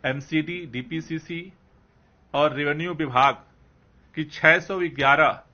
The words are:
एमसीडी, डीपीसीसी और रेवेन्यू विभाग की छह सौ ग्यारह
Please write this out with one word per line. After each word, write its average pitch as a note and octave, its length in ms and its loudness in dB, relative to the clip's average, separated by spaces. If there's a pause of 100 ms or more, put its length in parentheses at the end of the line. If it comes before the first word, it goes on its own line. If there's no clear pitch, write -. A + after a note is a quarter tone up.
एमसीडी, D#3 600 -4
डीपीसीसी D#3+ 880 -10 (800)
और C#3+ 200 2
रेवेन्यू D3 400 -4
विभाग C3+ 420 2 (800)
की D#3+ 80 -4
छह D#3+ 360 4
सौ F#3 200 -6
ग्यारह C#3 640 2 (100)